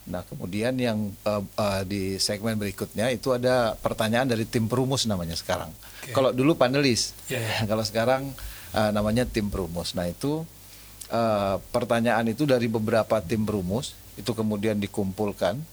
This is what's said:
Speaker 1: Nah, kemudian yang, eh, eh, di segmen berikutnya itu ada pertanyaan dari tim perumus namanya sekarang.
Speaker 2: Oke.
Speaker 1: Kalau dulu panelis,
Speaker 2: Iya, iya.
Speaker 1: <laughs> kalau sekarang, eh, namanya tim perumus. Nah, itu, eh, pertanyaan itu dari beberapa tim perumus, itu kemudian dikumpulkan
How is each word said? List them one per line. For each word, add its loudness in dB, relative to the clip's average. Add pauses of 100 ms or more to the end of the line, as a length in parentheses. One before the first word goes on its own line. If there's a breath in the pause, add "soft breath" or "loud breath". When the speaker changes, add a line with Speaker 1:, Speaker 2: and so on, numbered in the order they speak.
Speaker 1:
Nah, -6
kemudian -4
yang, 0 (220)
eh, 0
eh, 0
di -2 (160)
segmen -2
berikutnya -2
itu 0
ada 4
pertanyaan 0
dari 2
tim 0
perumus 2
namanya 0
sekarang. -4
Speaker 2:
Oke. -16
Speaker 1:
Kalau 4
dulu 4
panelis, 2 (120)
Speaker 2:
Iya, -4
iya. -2
Speaker 1:
<laughs> 0
kalau 0
sekarang, 2 (500 loud breath)
eh, 2
namanya 2
tim -2
perumus. -4
Nah, -2
itu, -4 (640 loud breath)
eh, 2 (140)
pertanyaan 2
itu 0
dari 4
beberapa 2
tim -2
perumus, -2 (180)
itu -6
kemudian 0
dikumpulkan 0 (180)